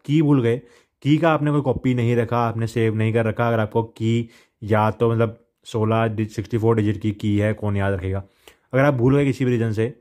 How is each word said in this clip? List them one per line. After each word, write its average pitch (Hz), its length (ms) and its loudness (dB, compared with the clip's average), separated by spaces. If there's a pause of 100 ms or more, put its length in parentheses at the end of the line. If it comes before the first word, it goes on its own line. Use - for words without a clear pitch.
की 147 160 2
भूल 143 200 4
गए, 117 180 0 (420)
की 143 160 4
का 160 140 2
आपने 147 180 0
कोई 147 120 0
कॉपी 127 320 0
नहीं 120 220 0
रखा, 117 220 0
आपने 113 280 -2
सेव 113 280 0
नहीं 110 180 0
कर 113 120 0
रखा, 110 240 0
अगर 113 120 0
आपको 110 220 0
की 113 460 -4 (340)
याद 107 380 2
तो 117 120 2
मतलब 113 280 -2 (260)
सोलह 110 400 0
डि-, 110 220 -4
सिक्सटी 110 300 -6
फ़ोर 113 180 2
डिजिट 104 240 0
की 110 120 -2
की 104 260 -2
है, 107 160 0
कौन 104 220 -4
याद 98 180 0
रखेगा। 95 280 -6 (500)
अगर 131 120 2
आप 143 100 2
भूल 127 220 2
गए 143 80 2
किसी 135 200 -2
भी 123 60 0
रीज़न 113 220 0
से, 110 160 -2 (120)